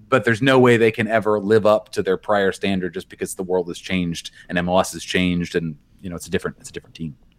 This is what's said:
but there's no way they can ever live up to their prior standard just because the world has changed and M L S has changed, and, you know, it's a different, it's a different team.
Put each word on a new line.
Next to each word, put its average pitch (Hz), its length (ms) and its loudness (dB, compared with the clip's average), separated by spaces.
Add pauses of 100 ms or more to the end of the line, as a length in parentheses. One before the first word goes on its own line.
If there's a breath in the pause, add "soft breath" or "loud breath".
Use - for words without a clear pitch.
but 131 160 2
there's 113 180 0
no 135 160 6
way 123 180 6
they 113 140 4
can 110 160 -2
ever 107 320 0
live 101 280 2
up 107 260 2
to 107 100 -4
their 92 140 0
prior 101 340 0
standard 92 440 -4
just 92 140 -10
because - 280 -10
the 95 80 -6
world 90 240 -2
has 85 100 -10
changed 87 540 -6 (160 loud breath)
and 90 100 -4
M 87 100 -2
L 90 120 2
S 90 120 -2
has 85 120 -14
changed, 90 500 -2
and, 82 220 -4 (240)
you 92 100 -14
know, 85 60 -10
it's - 100 -14
a 85 40 -16
different, - 280 -6
it's - 120 -20
a - 20 -20
different - 240 -18
team. 80 200 -12 (220)